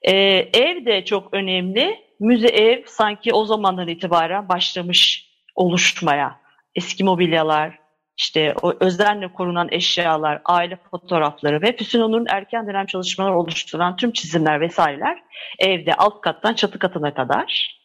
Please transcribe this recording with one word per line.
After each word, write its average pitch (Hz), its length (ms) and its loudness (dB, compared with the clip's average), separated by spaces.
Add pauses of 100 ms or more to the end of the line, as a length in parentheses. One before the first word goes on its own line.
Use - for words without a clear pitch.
E, 185 120 2 (400)
ev 285 320 2
de 196 200 0
çok 196 280 -4
önemli. 190 720 -2 (140)
Müze 226 280 4
ev 233 380 4
sanki 214 480 -2
o 214 120 2
zamandan 196 420 -2
itibaren 170 640 -2
başlamış 180 800 0 (260)
oluşmaya. 160 840 0 (360)
Eski 180 280 -6
mobilyalar, 165 760 2 (380)
işte - 440 0
o 175 180 2
özenle 185 540 0
korunan 175 380 -2
eşyalar, 160 760 0
aile 175 320 0 (140)
fotoğrafları 151 680 -2
ve 233 160 0
Füsun 233 240 0
Onur'un 226 280 2
erken 202 380 -4
dönem 196 180 -4
çalışmaları 185 540 -2
oluşturan 170 560 -2
tüm 233 160 -2
çizimler 156 500 0
vesaireler 170 600 -2 (360)
evde 170 340 0
alt 208 280 2
kattan 202 320 -2
çatı - 260 -2
katına 151 340 -2
kadar. - 720 -4